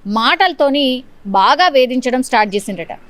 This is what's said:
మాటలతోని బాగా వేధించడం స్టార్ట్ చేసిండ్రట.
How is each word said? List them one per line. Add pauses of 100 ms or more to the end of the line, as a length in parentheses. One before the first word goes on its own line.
మాటలతోని (240)
బాగా
వేధించడం
స్టార్ట్
చేసిండ్రట. (120)